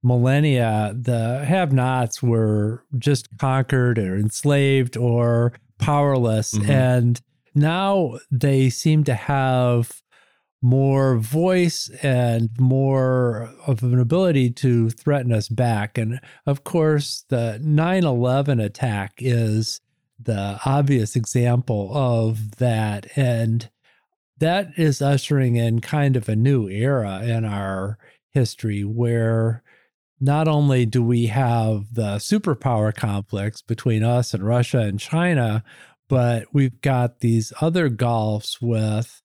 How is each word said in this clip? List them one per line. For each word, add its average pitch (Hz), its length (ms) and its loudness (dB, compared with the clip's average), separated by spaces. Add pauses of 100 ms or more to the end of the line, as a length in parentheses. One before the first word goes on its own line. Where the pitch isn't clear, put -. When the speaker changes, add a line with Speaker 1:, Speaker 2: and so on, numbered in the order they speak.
Speaker 1:
millennia, 123 920 2
the 123 480 -2
have-nots 131 760 0
were 110 600 0 (140)
just 139 300 0 (100)
conquered 127 640 0
or 92 160 -2
enslaved 135 800 0
or 120 560 2 (240)
powerless. 131 760 0
Speaker 2:
Mm-hmm. 107 180 0
Speaker 1:
And 127 500 2 (320)
now 165 640 0 (140)
they 135 380 2
seem 151 360 2
to 139 80 0
have 127 880 0 (600)
more 135 540 2
voice 165 720 0 (140)
and 120 460 0 (100)
more 127 880 0 (160)
of 120 180 -2
an 123 160 2
ability 135 520 2
to 120 400 2
threaten 131 420 -2
us 107 160 -2
back. 113 480 -2
And 117 220 -4 (260)
of 139 180 -2
course, 156 680 -2
the 117 340 -2
nine 165 400 2
eleven 131 560 0
attack 104 580 -4
is 113 640 -2 (380)
the 101 460 -6
obvious 139 500 0
example 120 800 -2
of 113 640 -2
that. 110 580 -2
And 117 540 -2 (680)
that 175 400 -2
is 156 240 0
ushering 139 540 0
in 117 260 0
kind 143 340 0
of 113 140 -2
a 110 60 0
new 117 340 2
era 107 540 -2
in 113 200 -2
our 101 540 -4 (320)
history 110 540 -2
where 113 800 0 (560)
not 147 280 2
only 143 380 2
do 117 180 0
we 117 220 2
have 113 680 0
the 104 220 -2
superpower 113 760 -2
complex 101 680 -6
between 113 400 -2
us 120 320 0
and 95 100 -4
Russia 120 360 0
and 101 180 -2
China, 139 640 0 (440)
but 120 460 0
we've 135 280 0
got 123 400 -2
these 113 300 0 (100)
other 165 280 0
gulfs 110 720 -2
with 110 640 -2